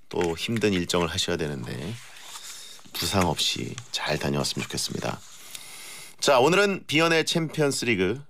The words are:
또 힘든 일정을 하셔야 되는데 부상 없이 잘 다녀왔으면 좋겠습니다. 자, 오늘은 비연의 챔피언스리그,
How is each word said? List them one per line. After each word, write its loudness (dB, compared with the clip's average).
또 0
힘든 0
일정을 2
하셔야 -2
되는데 -4
부상 0
없이 -2
잘 -2
다녀왔으면 -2
좋겠습니다. -6
자, 6
오늘은 6
비연의 4
챔피언스리그, 2